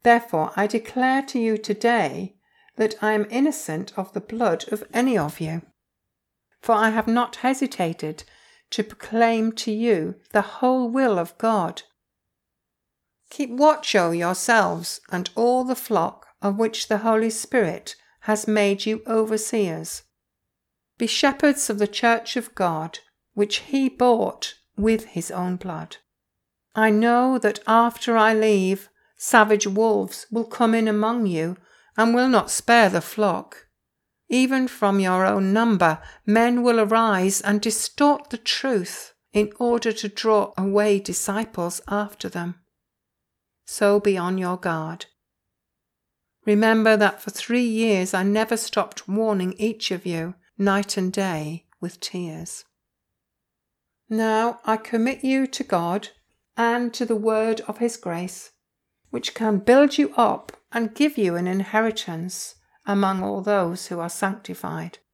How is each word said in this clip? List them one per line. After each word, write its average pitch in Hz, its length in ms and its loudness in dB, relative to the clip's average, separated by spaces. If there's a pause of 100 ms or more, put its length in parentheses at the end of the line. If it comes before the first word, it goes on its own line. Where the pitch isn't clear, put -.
Therefore, 233 540 2
I 202 100 0
declare 254 560 0
to 269 160 -6
you 226 180 0
today 208 760 -2 (400)
that 214 260 -2
I 214 120 0
am 214 180 0
innocent 220 680 -2
of 190 180 -8
the 202 60 -4
blood 208 520 -2
of 214 100 -6 (100)
any 247 240 2
of 156 220 -2
you, 160 240 -6 (1000)
for 233 140 2
I 220 160 2
have 185 160 -2
not 240 300 0
hesitated 175 880 -4 (460)
to - 120 -4
proclaim 226 680 0
to - 180 -6
you 208 460 0 (160)
the 208 100 2
whole 254 480 0
will 240 300 2
of 170 180 -8
God. 202 440 -2 (1500)
Keep 269 200 -6
watch, 294 440 2
O 175 160 4
yourselves, 175 920 0 (120)
and 180 240 -4
all 247 260 2
the 254 140 -4
flock - 500 -4 (160)
of 202 160 -2
which 220 300 -2
the 214 100 0
Holy 220 320 2
Spirit 220 640 -4 (280)
has 214 260 -2
made 202 380 0
you 220 200 -2
overseers. 214 960 -2 (960)
Be 233 80 -2
shepherds 277 640 2
of 208 100 -2
the 208 80 2
church 233 520 0
of 226 160 -10
God, 165 460 -4 (340)
which 208 220 0
he 269 340 0
bought - 640 0 (240)
with 220 300 2
his - 220 -8
own 180 260 -4
blood. 170 420 -12 (760)
I 220 140 4
know 233 480 4
that 208 300 0
after 226 500 2
I 220 160 6
leave, 202 560 2 (300)
savage 214 480 4
wolves 202 640 0
will 226 160 -4
come 226 280 2
in 226 140 2
among 220 380 0
you 170 320 -2 (400)
and 233 160 4
will 247 140 2
not 226 220 2
spare 233 380 4
the 180 140 0
flock. - 640 -4 (640)
Even 254 380 2
from 196 300 2
your 185 280 2
own 196 260 2
number, 202 480 2 (240)
men 233 380 2
will 240 180 4
arise 202 600 2
and 208 180 0
distort 285 720 0
the 233 80 -10
truth - 760 -4 (220)
in 208 240 2
order 233 340 0
to 214 160 -6
draw 208 480 0
away 202 420 2
disciples 196 880 -6
after 202 420 -6
them. 175 240 -8 (1120)
So 202 340 2
be 202 160 2
on 180 220 -2
your 185 180 -4
guard. 165 480 -6 (1400)
Remember 220 500 4
that 202 240 2
for - 80 -12
three 240 380 -2
years 214 480 0
I 185 80 0
never 214 340 0
stopped - 500 -4
warning 196 520 -2
each 220 320 -4
of 185 160 -6
you, 170 300 -6 (220)
night 202 380 0
and 185 160 -2
day, 165 540 -4 (160)
with 175 180 -10
tears. 165 640 -10 (1400)
Now 220 560 0
I 220 140 0
commit 226 440 -2
you 269 260 2
to - 140 -8
God 175 460 -2 (480)
and 233 380 0
to 254 100 -4
the 233 120 0
word 220 520 0
of 214 80 -6
his 233 220 -4
grace, 175 540 -10 (580)
which - 240 -6
can 214 240 0
build 269 400 6
you 294 180 2
up - 400 0 (160)
and 226 220 -4
give 294 240 0
you 180 180 2
an 175 100 -2
inheritance 190 1080 -4 (320)
among 196 360 0
all 196 200 -4
those 185 460 -2
who 175 120 -6
are 170 80 -6
sanctified. 175 880 -8 (160)